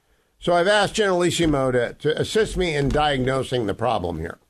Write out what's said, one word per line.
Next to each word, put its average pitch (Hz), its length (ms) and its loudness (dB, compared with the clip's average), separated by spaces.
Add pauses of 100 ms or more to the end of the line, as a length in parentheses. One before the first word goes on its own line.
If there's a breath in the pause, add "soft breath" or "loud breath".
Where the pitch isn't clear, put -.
(380)
So 175 140 -2
I've 175 160 2
asked 208 260 2
Generalissimo 170 800 2
to, 120 220 0
to - 260 -2
assist 185 380 0
me 175 180 0
in 139 140 0
diagnosing 131 760 0
the 95 80 -2
problem 95 440 -2
here. 82 200 -8 (100)